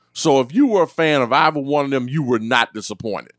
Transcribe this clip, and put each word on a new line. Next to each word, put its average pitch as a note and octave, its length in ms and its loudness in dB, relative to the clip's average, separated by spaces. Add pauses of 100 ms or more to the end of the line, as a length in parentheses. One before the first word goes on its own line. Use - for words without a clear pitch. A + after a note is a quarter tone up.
(120)
So C#3 280 2
if B2+ 140 -4
you C#4 120 4
were G#3 180 2
a D#3 40 -2
fan D3+ 340 0
of A#2+ 100 -2
either D#3 280 2
one C#3+ 260 -2
of C#3 40 -6
them, B2+ 180 -2
you D3+ 140 -4
were B2 160 0
not A#2 340 0
disappointed. G#2 680 -10